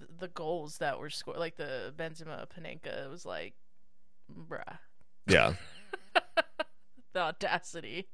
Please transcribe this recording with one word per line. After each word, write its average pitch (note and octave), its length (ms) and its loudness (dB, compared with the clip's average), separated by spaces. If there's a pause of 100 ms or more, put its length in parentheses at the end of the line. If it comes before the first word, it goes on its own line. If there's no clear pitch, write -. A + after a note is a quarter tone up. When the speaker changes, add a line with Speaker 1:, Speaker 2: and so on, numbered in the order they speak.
(180)
Speaker 1:
the F3+ 100 -4
goals D#3+ 480 -2
that C#3+ 240 2
were D3 80 -4
scored, - 300 -4
like E3 180 0
the C3 400 -2
Benzema D#3+ 520 -4
Panenka, - 580 -6
it C3+ 40 -8
was B2+ 140 -10
like, F2 300 -4 (760)
bruh. E3 460 -8 (500)
Speaker 2:
Yeah. D2 280 12 (600)
Speaker 1:
<laughs> E4 80 8 (920)
The F#3 60 4
audacity. D#3+ 920 0